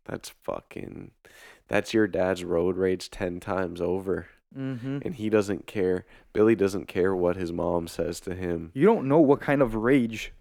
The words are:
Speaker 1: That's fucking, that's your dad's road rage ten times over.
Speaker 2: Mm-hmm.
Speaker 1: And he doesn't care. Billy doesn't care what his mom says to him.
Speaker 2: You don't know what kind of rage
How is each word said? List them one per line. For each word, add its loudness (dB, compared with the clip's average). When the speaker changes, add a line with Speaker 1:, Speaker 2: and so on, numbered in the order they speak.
Speaker 1:
That's -10
fucking, -10
that's 0
your 6
dad's 0
road 0
rage 0
ten -6
times -4
over. -2
Speaker 2:
Mm-hmm. -6
Speaker 1:
And -6
he -4
doesn't 2
care. -2
Billy 6
doesn't 0
care 0
what 0
his -4
mom -2
says -6
to -8
him. -6
Speaker 2:
You 0
don't 2
know 4
what 6
kind 2
of 2
rage 0